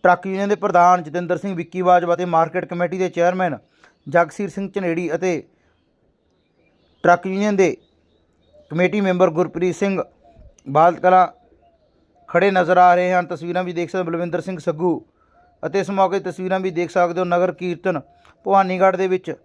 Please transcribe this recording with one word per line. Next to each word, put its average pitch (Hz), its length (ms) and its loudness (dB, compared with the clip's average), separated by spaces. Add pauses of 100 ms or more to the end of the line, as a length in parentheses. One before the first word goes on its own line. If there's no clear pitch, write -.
ਟਰੱਕ 180 220 2
ਯੂਨੀਅਨ 196 220 -4
ਦੇ 208 80 2
ਪ੍ਰਧਾਨ 175 460 4
ਜਤਿੰਦਰ 170 340 -4
ਸਿੰਘ 196 200 -8
ਵਿੱਕੀ 170 260 -8
ਬਾਜਵਾ 175 340 4
ਤੇ 180 100 -6
ਮਾਰਕੀਟ 165 380 -2
ਕਮੇਟੀ 175 340 -6
ਦੇ 180 100 -2
ਚੇਅਰਮੈਨ 175 480 -2 (500)
ਜਗਸੀਰ 170 440 0
ਸਿੰਘ 196 240 -8
ਝਨੇੜੀ 170 400 -4
ਅਤੇ 180 180 -2 (1700)
ਟਰੱਕ 175 220 4
ਯੂਨੀਅਨ 196 300 -2
ਦੇ 185 200 2 (960)
ਕਮੇਟੀ 180 300 0
ਮੈਂਬਰ 185 300 2
ਗੁਰਪ੍ਰੀਤ 175 460 -2
ਸਿੰਘ 196 260 -2 (640)
ਬਾਦਲ 160 320 2
ਕਲਾਂ 180 260 4 (1040)
ਖੜੇ 185 220 2
ਨਜ਼ਰ 180 260 2
ਆ 180 180 8
ਰਹੇ 180 180 2
ਹਨ। 180 140 0
ਤਸਵੀਰਾਂ 170 380 -6
ਵੀ 180 80 -8
ਦੇਖ 170 180 -6
ਸਕਦੇ 185 100 -4
ਹੋ 180 60 -4
ਬਲਵਿੰਦਰ 165 340 -4
ਸਿੰਘ 185 200 -10
ਸੱਗੂ 165 400 -2 (640)
ਅਤੇ 180 180 -2
ਇਸ 185 120 -6
ਮੌਕੇ 190 280 2
ਤਸਵੀਰਾਂ 185 400 -4
ਵੀ 185 100 -4
ਦੇਖ 170 200 -4
ਸਕਦੇ 175 300 0
ਹੋ 185 60 0
ਨਗਰ 175 280 0
ਕੀਰਤਨ 175 460 -4 (460)
ਭਵਾਨੀਗੜ੍ਹ 190 500 2
ਦੇ 190 120 0
ਵਿੱਚ 185 260 -4 (100)